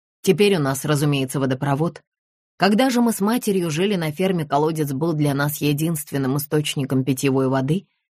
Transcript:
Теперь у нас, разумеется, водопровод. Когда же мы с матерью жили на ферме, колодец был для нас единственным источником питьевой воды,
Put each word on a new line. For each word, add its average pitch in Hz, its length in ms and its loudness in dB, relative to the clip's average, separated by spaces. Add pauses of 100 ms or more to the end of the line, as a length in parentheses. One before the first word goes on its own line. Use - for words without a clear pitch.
(220)
Теперь 190 360 2
у 156 40 0
нас, 135 240 -2
разумеется, 143 560 0
водопровод. 139 600 -2 (540)
Когда 214 340 4
же 240 100 2
мы 233 120 2
с - 80 -4
матерью 196 500 0
жили 190 260 0
на 160 160 -2
ферме, 185 320 0
колодец 151 480 0
был 160 220 -2
для 147 200 0
нас 147 220 -2
единственным 147 800 -2
источником 143 680 -2
питьевой 135 440 0
воды, 135 400 -2 (280)